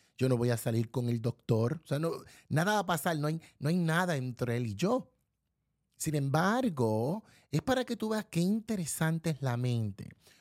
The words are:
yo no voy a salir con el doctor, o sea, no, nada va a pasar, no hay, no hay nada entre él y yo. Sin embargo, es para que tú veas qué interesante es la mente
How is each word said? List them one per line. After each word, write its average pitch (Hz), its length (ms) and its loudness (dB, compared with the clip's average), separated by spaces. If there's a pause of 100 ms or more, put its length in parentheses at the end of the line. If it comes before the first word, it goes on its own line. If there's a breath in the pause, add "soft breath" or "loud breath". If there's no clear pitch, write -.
(180 soft breath)
yo 131 100 2
no 127 100 4
voy 120 120 2
a 120 80 2
salir 113 320 0
con 123 180 -2
el 120 140 -2
doctor, 117 640 0
o - 40 -20
sea, 139 120 -2
no, 165 140 -2 (360 loud breath)
nada 170 240 2
va 208 60 4
a 185 80 0
pasar, 165 320 0
no 147 80 0
hay, 160 120 -2 (200 loud breath)
no 143 100 -2
hay 175 80 2
nada 170 380 2
entre 123 420 -2
él 123 80 0
y 107 80 -2
yo. 196 380 0 (880)
Sin 156 180 -2
embargo, 151 1080 0 (280 soft breath)
es 156 100 0
para 254 240 0
que 240 100 -4
tú 220 140 -4
veas 214 160 -2
qué - 140 -4
interesante 170 880 0
es 147 140 -4
la 127 120 0
mente 117 540 -2 (320 soft breath)